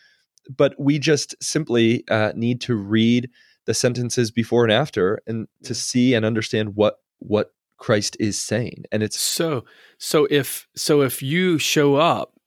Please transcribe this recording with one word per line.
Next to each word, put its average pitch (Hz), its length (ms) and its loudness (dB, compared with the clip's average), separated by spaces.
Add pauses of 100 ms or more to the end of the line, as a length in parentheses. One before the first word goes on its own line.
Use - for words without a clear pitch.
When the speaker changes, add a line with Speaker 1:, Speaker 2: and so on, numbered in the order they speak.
(500)
Speaker 1:
But 139 300 2
we 143 200 2
just 147 440 -2
simply, 117 640 0
uh, 107 240 0
need 120 280 -2
to 120 140 -2
read 113 540 2 (360)
the 113 80 -2
sentences 120 580 -2
before 120 320 2
and 113 80 4
after 107 560 0
and 113 200 -6 (180)
to - 80 -6
Speaker 2:
Yeah. 113 60 -8
Speaker 1:
see 123 340 2
and 110 120 2
understand 110 500 -2
what, 104 200 2 (240)
what 104 320 -2 (260)
Christ - 440 0
is 101 180 -2
saying. - 500 -6
And 107 140 -2
it's - 160 -6
Speaker 2:
So, 156 460 -2 (320)
so 151 340 2
if, 143 340 -2 (120)
so 147 240 2
if 127 200 -2
you 165 380 0
show 143 360 2
up 143 520 0